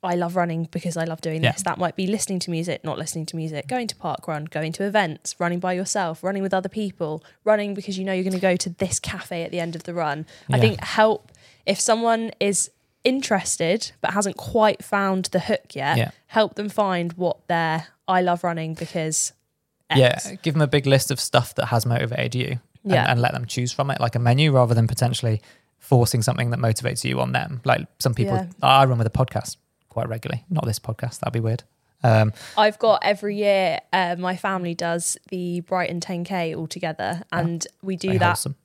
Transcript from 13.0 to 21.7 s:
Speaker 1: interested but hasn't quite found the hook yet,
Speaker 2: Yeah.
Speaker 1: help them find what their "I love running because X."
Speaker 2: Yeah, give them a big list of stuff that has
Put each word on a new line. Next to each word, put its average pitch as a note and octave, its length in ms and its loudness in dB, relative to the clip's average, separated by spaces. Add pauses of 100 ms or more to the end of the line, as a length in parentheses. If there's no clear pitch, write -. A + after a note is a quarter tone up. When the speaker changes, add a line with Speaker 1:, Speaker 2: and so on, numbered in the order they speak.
Speaker 1:
interested A3 960 0
but - 120 0
hasn't G3 240 -2
quite - 460 2
found F#3+ 440 0
the - 140 0
hook - 340 -4
yet, C#3 240 0
Speaker 2:
Yeah. C#3+ 120 0 (180)
Speaker 1:
help A3 260 0
them G#3 160 -6
find F3+ 440 0
what F3+ 340 -4
their D#3+ 400 -2 (200)
"I F#3 140 4
love F3 220 0
running D#3+ 300 -4
because D#3+ 580 -4 (580)
X." D3 80 4 (280)
Speaker 2:
Yeah, - 160 -12
give D#3+ 120 0
them D#3 80 4
a D3 40 4
big C3 200 2
list C3+ 240 4
of B2+ 100 -4
stuff - 360 2
that - 100 0
has A#2 200 2